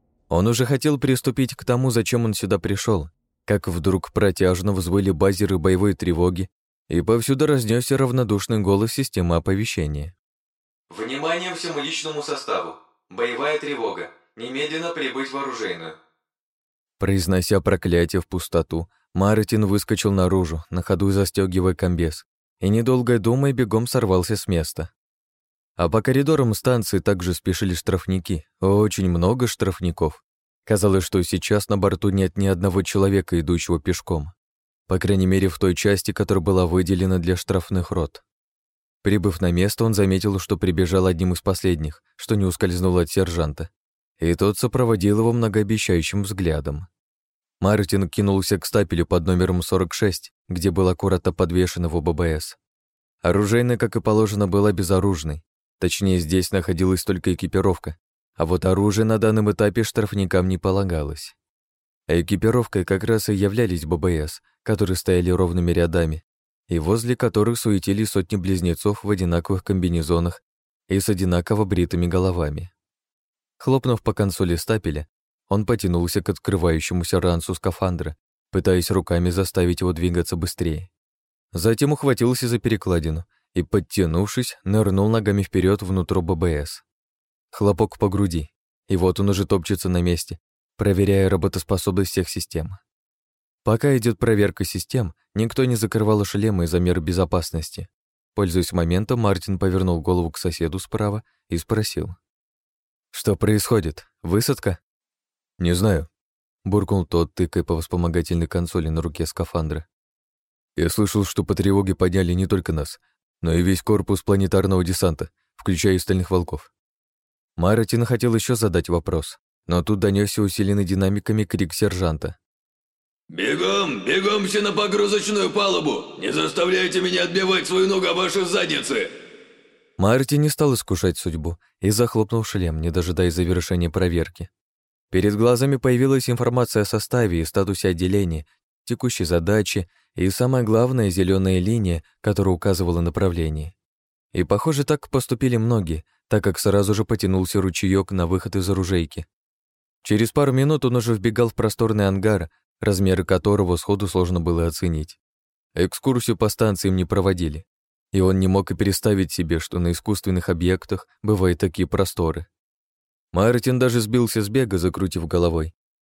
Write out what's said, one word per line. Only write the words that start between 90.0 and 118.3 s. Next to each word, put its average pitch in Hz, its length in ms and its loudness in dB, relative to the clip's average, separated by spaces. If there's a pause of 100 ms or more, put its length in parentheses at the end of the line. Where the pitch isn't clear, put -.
месте, 87 400 -2 (360)
проверяя 98 520 2
работоспособность 92 840 -2
всех 92 180 -2
систем. 82 400 -6 (920)
Пока 127 320 2
идёт 117 220 0
проверка 104 460 2
систем, 98 500 -4 (200)
никто 113 320 0
не 123 100 2
закрывал 107 480 2
шлемы 101 400 0
из-за 82 160 2
мер 90 200 2
безопасности. 87 880 -2 (460)
Пользуясь 90 380 0
моментом, 90 480 0
Мартин 98 380 0
повернул 92 420 0
голову 87 300 0
к - 80 -14
соседу 82 400 -4
справа 107 440 -4 (280)
и 87 80 -2
спросил: 90 580 -4 (920)
«Что - 260 -2
происходит? 101 720 0 (160)
Высадка?» 98 560 -2 (800)
«Не 87 160 0
знаю», 90 360 0 (560)
буркнул 98 420 0
тот, 85 260 0
тыкая 87 300 -2
по 80 180 -2
вспомогательной 85 680 -2
консоли 85 400 -2
на 80 120 -2
руке 80 240 -4
скафандра. 78 640 -6 (920)
«Я 85 120 2
слышал, 104 360 0
что 95 200 -4
по 98 100 -2
тревоге 98 400 2
подняли 90 380 0
не 90 160 0
только 92 240 -2
нас, 78 260 -6 (420)
но 82 120 0
и 85 100 4
весь 92 200 2
корпус 101 400 0
планетарного 95 600 2
десанта, 87 480 -2 (240)
включая 95 400 0
и 90 60 2
стальных 92 320 -2
волков». 90 400 -2 (840)
Мартин 113 480 2
хотел 117 300 0